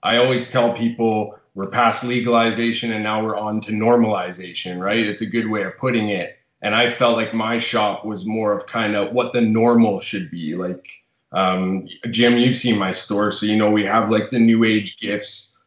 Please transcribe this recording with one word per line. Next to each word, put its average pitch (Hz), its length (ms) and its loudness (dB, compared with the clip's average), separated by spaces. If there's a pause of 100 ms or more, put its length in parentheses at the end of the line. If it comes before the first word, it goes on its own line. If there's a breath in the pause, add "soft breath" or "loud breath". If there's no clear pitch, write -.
I 113 140 2
always 123 340 0
tell 117 220 2
people, 113 640 0 (180)
we're 95 120 -6
past 117 360 0
legalization 117 880 0
and 107 100 -4
now 107 200 -2
we're 110 140 -4
on 107 240 -4
to 104 100 -8
normalization, 92 1080 0
right? 107 240 0
It's 104 160 -6
a 113 40 -6
good 110 240 -4
way 107 140 -2
of 92 140 -10
putting 117 320 -2
it. 90 280 -6 (240)
And 104 140 -2
I 120 140 2
felt 117 260 2
like 113 180 -4
my 113 240 -2
shop 107 460 -2
was 101 220 -8
more 110 260 0
of 98 160 -4
kind 107 300 -2
of 101 160 -2
what 120 180 0
the 123 100 0
normal 113 600 4
should 90 280 -8
be. 82 260 -6
Like, 90 340 -8 (420)
um, 92 560 0 (240)
Jim, 120 260 4
you've 123 200 4
seen 113 200 0
my 95 140 0
store. 104 400 -2
So, 104 140 -4
you 107 100 2
know, 107 160 4
we 104 140 2
have, 107 240 0
like, 107 200 2
the 127 100 -2
new 113 260 6
age 107 340 0
gifts. - 680 -8